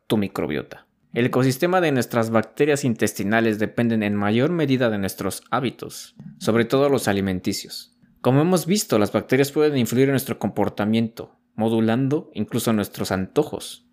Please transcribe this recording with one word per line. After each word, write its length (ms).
tu 80
microbiota. 720
El 160
ecosistema 540
de 100
nuestras 380
bacterias 560
intestinales 760
dependen 440
en 120
mayor 360
medida 380
de 100
nuestros 520
hábitos, 640
sobre 260
todo 240
los 180
alimenticios. 920
Como 200
hemos 240
visto, 340
las 120
bacterias 400
pueden 260
influir 280
en 60
nuestro 280
comportamiento, 960
modulando 760
incluso 400
nuestros 380
antojos. 800